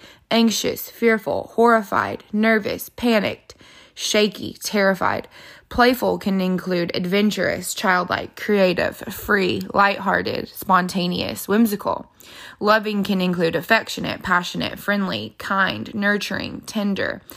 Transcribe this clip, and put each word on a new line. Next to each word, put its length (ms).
anxious, 600
fearful, 640
horrified, 760
nervous, 600
panicked, 640
shaky, 680
terrified. 640
Playful 480
can 220
include 540
adventurous, 800
childlike, 600
creative, 600
free, 640
lighthearted, 760
spontaneous, 1000
whimsical. 640
Loving 440
can 180
include 360
affectionate, 640
passionate, 560
friendly, 600
kind, 560
nurturing, 680
tender. 600